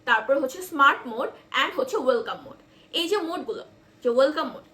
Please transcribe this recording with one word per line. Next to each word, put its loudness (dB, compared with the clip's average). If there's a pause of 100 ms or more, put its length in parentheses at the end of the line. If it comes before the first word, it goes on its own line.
তারপর 2
হচ্ছে -6
স্মার্ট 4
মোড -6 (340)
and -2
হচ্ছে -2
ওয়েলকাম 0
মোড। -18 (380)
এই -2
যে 2
মোডগুলো, -6 (400)
যে 2
ওয়েলকাম 2
মোড, -14 (100)